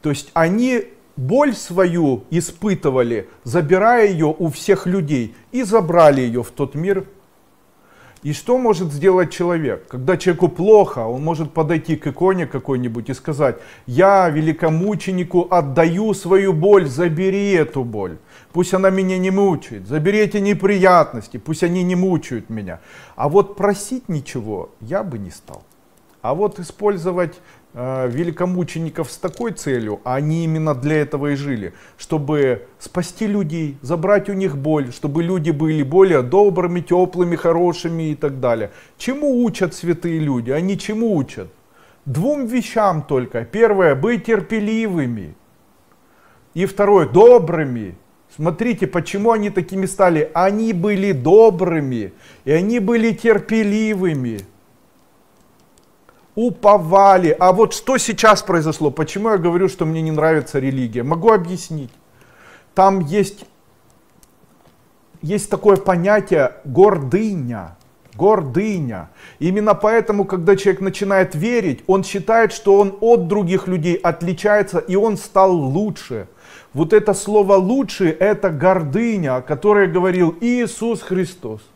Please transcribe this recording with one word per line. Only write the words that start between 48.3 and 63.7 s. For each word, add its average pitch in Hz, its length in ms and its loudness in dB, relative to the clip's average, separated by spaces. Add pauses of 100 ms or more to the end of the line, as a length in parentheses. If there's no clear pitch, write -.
Смотрите, 180 500 -2
почему 196 460 -2
они 208 180 0
такими 190 380 -4
стали. 180 480 2
Они 208 360 0
были 196 420 0
добрыми, 160 1000 2 (320)
и 131 60 0
они 196 260 0
были 226 340 0
терпеливыми. 202 1300 0 (1900)
Уповали. 196 1040 4
А 185 140 4
вот 214 220 4
что 262 240 -2
сейчас 214 440 4
произошло? 156 480 -2
Почему 196 420 -4
я 208 60 2
говорю, 175 300 2
что 175 180 -2
мне 160 160 -2
не 160 100 -2
нравится 151 480 0
религия? 127 440 -2
Могу 170 300 2
объяснить. 170 580 -4 (840)
Там 190 280 4
есть, 196 440 -2 (1800)